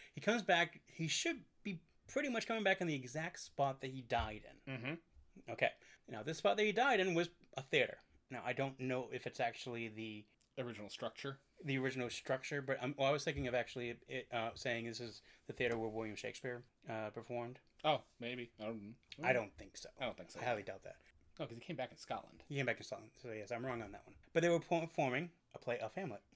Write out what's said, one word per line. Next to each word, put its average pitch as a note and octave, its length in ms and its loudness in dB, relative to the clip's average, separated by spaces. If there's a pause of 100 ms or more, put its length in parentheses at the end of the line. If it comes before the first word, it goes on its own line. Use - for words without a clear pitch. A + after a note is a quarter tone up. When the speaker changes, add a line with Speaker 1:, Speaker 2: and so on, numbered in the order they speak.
(160)
Speaker 1:
He D3 60 -8
comes A3 200 4
back. E3+ 460 4
He E3 200 -2
should C#4 340 0 (220)
be F#3 160 -4 (280)
pretty C#4+ 220 0
much A3+ 180 0
coming A3+ 160 0
back F#3+ 180 6
in F3 60 4
the D3+ 80 4
exact C#3 440 -4
spot C3+ 420 0
that C3 100 -4
he C3 100 -8
died A2 400 0 (260)
in. C3+ 60 -4
Speaker 2:
Mm-hmm. - 800 -8
Speaker 1:
Okay. A2+ 180 4 (400)
Now, A2 140 -6
this D#3+ 160 -2
spot G3+ 180 6
that G#3+ 80 4
he G#3+ 60 6
died A#3 280 6
in F#3 140 4
was E3+ 160 4 (260)
a C3 60 -4
theater. C3+ 360 4 (340)
Now, A#2+ 120 -4
I B2 100 0
don't C3+ 260 0
know B2+ 340 0
if B2+ 140 -6
it's B2 120 -6
actually A#2 500 -2
the G#2+ 360 -8 (340)
Speaker 2:
Original G#2+ 300 -6
structure. C3+ 480 -6 (260)
Speaker 1:
the C3+ 140 2
original C3 320 0
structure, C#3 520 -2
but C3 200 0
I'm, C3+ 160 0
well, C3+ 100 6
I C#3 40 8
was D3 120 2
thinking C#3 240 0
of B2 80 2
actually A#2+ 400 -2 (140)
it, C3 240 -6
uh, A2+ 200 0
saying A#2 320 -2
this A#2 140 -6
is A#2 220 -8 (260)
the A#2+ 60 -8
theater A#2 240 2
where A2+ 120 0
William A2 260 -4
Shakespeare, A#2+ 460 -6 (280)
uh, A2 220 -4
performed. A#2+ 460 -6 (280)
Speaker 2:
Oh, D3+ 160 6 (180)
maybe. A#2+ 320 -6 (100)
I G#2+ 40 -6
don't, A2 300 -6 (280)
Speaker 1:
I B2+ 100 6
don't A2 240 2
think G2 200 -16
so. - 120 -12 (100)
Speaker 2:
I C3 60 -2
don't G#2+ 120 -4
think F2+ 120 -14
so. - 120 -12
Speaker 1:
I A#2 40 -4
highly A2+ 160 2
doubt G2 220 -10
that. - 140 -12 (420)
Speaker 2:
No, D3 60 -4
'cause A#2 100 -10
he A#2 60 -12
came D#3+ 160 -6
back B2 140 -4
in - 60 -18
Scotland. - 520 -8
Speaker 1:
He D3 80 -4
came C3+ 80 2
back A#2 120 4
in A2+ 60 -12
Scotland, G#2+ 280 -10 (120)
so B2 80 -8
yes, G#2 180 -6
I'm A#2+ 160 -2
wrong A#2+ 160 -2
on G2+ 120 -8
that - 120 -14
one. G#2+ 80 -20 (200)
But E3 100 4
they F3 60 6
were E3+ 100 6
performing D#3+ 680 0 (260)
a - 20 -12
play A#2+ 220 -2
of A2 160 -4
Hamlet. D3+ 260 -4 (140)